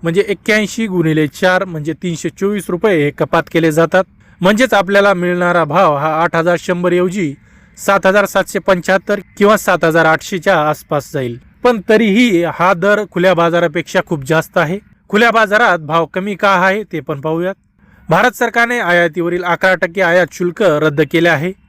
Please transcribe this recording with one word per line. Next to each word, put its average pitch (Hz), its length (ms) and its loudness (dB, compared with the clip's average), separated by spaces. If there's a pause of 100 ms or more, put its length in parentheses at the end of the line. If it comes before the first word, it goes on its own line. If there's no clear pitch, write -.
म्हणजे 170 240 0
एक्क्याऐंशी 214 600 -2
गुणिले 160 420 0
चार 185 360 0
म्हणजे 160 280 -8
तीनशे 170 360 -6
चोवीस 196 400 -4
रुपये 185 260 0
हे 147 160 0
कपात 160 400 -2
केले 165 200 2
जातात. 165 320 2 (380)
म्हणजेच 214 320 2
आपल्याला 202 400 2
मिळणारा 175 500 0
भाव 156 320 2
हा 143 180 -2
आठ 165 220 0
हजार 170 240 2
शंभर 175 340 -2
ऐवजी 180 400 -2 (440)
सात 196 280 0
हजार 196 200 4
सातशे 190 340 -2
पंच्याहत्तर 190 600 0 (180)
किंवा 208 200 4
सात 180 280 0
हजार 160 200 2
आठशेच्या 170 540 0
आसपास 151 540 -4
जाईल. 123 240 -6 (260)
पण 240 160 2 (100)
तरीही 214 560 4
हा 170 280 0
दर 202 380 0
खुल्या 185 220 2
बाजारापेक्षा 170 760 0
खूप 151 160 -6
जास्त 156 340 0
आहे. 175 220 -2 (300)
खुल्या 226 220 4
बाजारात 214 480 2
भाव 160 260 -2
कमी 190 300 -6
का 202 200 0
आहे 190 280 0
ते 170 160 -8
पण 143 220 -8
पाहूयात. 165 340 -4 (540)
भारत 208 260 2
सरकारने 233 440 -2
आयातीवरील 175 640 -2
अकरा 185 320 0
टक्के 175 260 -4
आयात 175 320 2
शुल्क 175 280 -4
रद्द 156 400 2 (100)
केले 170 180 2
आहे. 165 220 -2 (180)